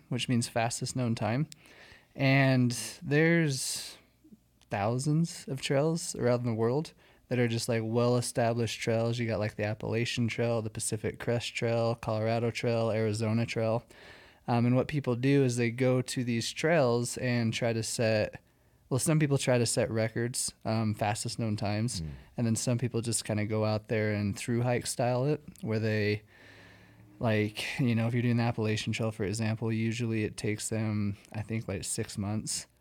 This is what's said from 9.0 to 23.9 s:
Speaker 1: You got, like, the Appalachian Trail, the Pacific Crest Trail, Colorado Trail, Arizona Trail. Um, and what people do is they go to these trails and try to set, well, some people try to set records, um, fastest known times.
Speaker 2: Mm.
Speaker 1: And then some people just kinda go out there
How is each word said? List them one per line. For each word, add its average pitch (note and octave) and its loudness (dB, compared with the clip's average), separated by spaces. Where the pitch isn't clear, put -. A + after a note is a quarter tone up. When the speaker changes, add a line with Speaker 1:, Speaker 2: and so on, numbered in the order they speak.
Speaker 1:
You A#2 -2
got, G#2+ -2
like, G#2 -2
the G#2 -4
Appalachian A2+ -2
Trail, A#2 0
the A2 -6
Pacific - -4
Crest - -2
Trail, A#2 0
Colorado A2+ 0
Trail, A2+ 0
Arizona A2 0
Trail. A2+ -2
Um, A#2+ 2
and B2 4
what B2+ 2
people C3 -2
do C#3 4
is A#2+ 2
they A#2 2
go B2+ 2
to - -4
these A#2 -2
trails B2 2
and A#2+ 0
try A#2 0
to A2+ -2
set, A2 0
well, C3 2
some D#3 4
people C#3+ 4
try B2+ 2
to A#2+ 4
set A2 0
records, A2+ -2
um, A2 0
fastest A2 -4
known A2 -2
times. G#2+ -2
Speaker 2:
Mm. D#2+ -6
Speaker 1:
And A#2+ 0
then A2+ 2
some A#2+ 0
people A#2 -2
just A#2 -4
kinda G#2 0
go G#2+ 0
out G#2+ -2
there G#2+ 2